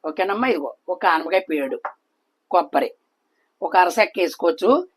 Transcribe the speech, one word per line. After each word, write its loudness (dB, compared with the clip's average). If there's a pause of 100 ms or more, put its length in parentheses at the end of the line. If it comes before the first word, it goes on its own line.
ఓకేనమ్మా? -2
ఇదిగో -6 (160)
ఒక -4
ఆనపకాయ 0 (100)
పేడు, -4 (720)
కొబ్బరి, 0 (720)
ఒక -4
అరసెక్క 2
వేసుకోవచ్చు. 0 (260)